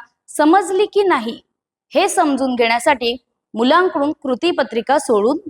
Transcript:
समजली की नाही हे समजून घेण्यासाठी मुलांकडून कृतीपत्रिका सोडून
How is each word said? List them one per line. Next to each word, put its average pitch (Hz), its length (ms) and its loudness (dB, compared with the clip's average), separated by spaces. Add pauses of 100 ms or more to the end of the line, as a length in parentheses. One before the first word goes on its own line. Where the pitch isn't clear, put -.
(280)
समजली 381 580 2
की 403 180 0
नाही 262 380 -2 (520)
हे 339 160 2
समजून 269 460 -2
घेण्यासाठी 240 600 0 (380)
मुलांकडून 302 580 2
कृतीपत्रिका 269 840 -2
सोडून 226 400 0 (120)